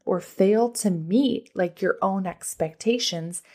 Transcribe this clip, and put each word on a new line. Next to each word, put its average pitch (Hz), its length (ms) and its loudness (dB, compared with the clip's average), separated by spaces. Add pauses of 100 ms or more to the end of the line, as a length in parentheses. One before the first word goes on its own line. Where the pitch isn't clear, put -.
or 180 160 0
fail 214 500 2
to 214 180 -2
meet, 185 680 0
like, 175 280 -2
your 175 180 0
own 190 240 0
expectations, 175 1160 -4 (120)